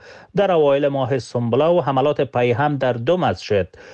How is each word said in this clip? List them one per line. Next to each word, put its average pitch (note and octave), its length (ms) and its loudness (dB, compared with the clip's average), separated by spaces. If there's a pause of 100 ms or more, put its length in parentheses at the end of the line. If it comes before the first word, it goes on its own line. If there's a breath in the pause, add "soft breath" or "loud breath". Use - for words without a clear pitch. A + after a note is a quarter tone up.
(360 loud breath)
در F#3+ 160 2
اوایل D3 360 2
ماه C3+ 320 -2
سنبله A#2+ 460 -2
و F3 160 4
حملات C#3+ 400 0
پی B2 300 0
هم C#3+ 260 0
در B2+ 160 -2
دو B2+ 240 -2
مسجد، G2+ 500 -2 (260 loud breath)